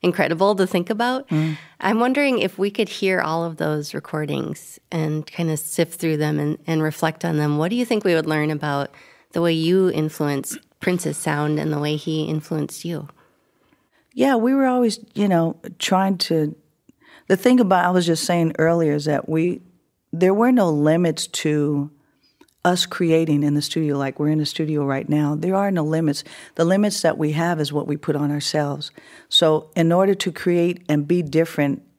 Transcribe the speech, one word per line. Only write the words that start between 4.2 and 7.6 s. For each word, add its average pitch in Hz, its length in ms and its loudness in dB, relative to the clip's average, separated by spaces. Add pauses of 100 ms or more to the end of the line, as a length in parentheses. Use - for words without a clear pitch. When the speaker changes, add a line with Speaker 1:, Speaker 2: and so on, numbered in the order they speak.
Speaker 1:
and 156 340 -4
kind 165 240 -6
of 156 80 -4
sift - 420 -4
through 160 180 -2
them 151 220 0
and, 147 180 -2 (100)
and 160 160 0
reflect 156 420 -2
on 160 120 0
them. 147 200 0
What 160 120 0